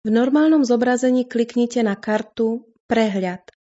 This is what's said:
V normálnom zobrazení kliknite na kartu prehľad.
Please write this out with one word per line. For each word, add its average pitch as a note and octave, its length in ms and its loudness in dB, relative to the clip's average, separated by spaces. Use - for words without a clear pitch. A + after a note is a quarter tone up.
V - 80 -8
normálnom C#4 560 2
zobrazení B3 640 0
kliknite A#3+ 560 -2
na G#3 80 0
kartu A3 720 -4
prehľad. G3 560 -2